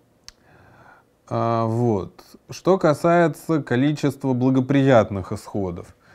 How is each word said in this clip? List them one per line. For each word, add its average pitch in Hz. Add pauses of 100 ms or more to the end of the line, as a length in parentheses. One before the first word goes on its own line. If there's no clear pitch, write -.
(1300)
А, 117
вот. 110 (260)
Что 170
касается 165
количества 135
благоприятных 127
исходов. 95 (200)